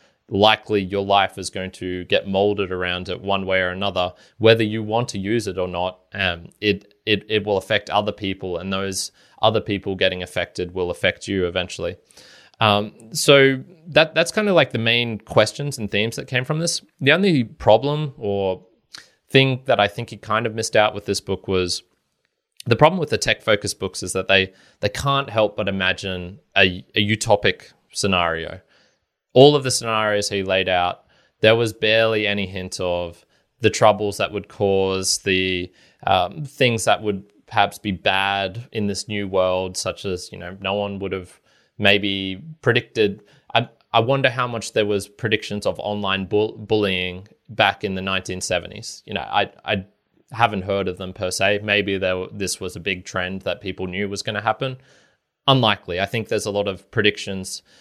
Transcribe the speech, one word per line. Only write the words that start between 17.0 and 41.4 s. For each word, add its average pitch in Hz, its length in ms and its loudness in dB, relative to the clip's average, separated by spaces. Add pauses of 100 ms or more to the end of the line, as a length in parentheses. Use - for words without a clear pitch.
The 131 100 4
only 165 320 4
problem 131 760 0
or 98 480 -2 (680)
thing 131 320 4
that 117 140 2
I 104 80 4
think - 240 -10
he 110 60 -14
kind 110 280 -2
of 110 80 -6
missed 110 220 -2
out 107 180 4
with 101 120 -10
this 98 140 -2
book - 280 -6
was, 90 340 0 (840)
the 120 100 2
problem 165 240 4
with 156 100 -4
the 110 80 0
tech-focused - 600 0
books - 240 -8
is 92 100 -6
that 92 140 -4
they, 95 260 4 (260)
they - 100 0
can't 139 400 -2
help 107 280 0
but 104 100 -2
imagine 92 720 -4 (160)
a, 95 300 2 (100)
a 107 100 2
utopic 104 680 0 (180)
scenario. 85 680 -2 (720)
All 143 220 10
of 135 80 0
the 127 80 -4
scenarios 107 580 0
he 101 140 -2
laid 95 260 0
out, 87 360 0 (360)
there 110 140 6
was 117 180 0
barely 110 540 2
any 101 180 -2
hint 92 340 -8
of 87 460 -4 (340)
the 107 120 2
troubles 104 460 2
that 87 140 -2
would 101 160 -8
cause, 95 720 0
the, 92 540 0 (320)
um, 95 400 0
things 120 400 0
that 104 160 2
would 98 240 -4 (220)
perhaps 101 320 0
be 104 120 -4
bad 98 800 -2
in 107 140 -4
this 98 220 -6
new 104 200 -6
world, 92 480 0
such - 300 -8
as, 92 260 -6
you 95 60 -14
know, 92 240 -14
no 98 140 -2
one 101 240 -4
would 98 120 -6
have 92 300 -10 (380)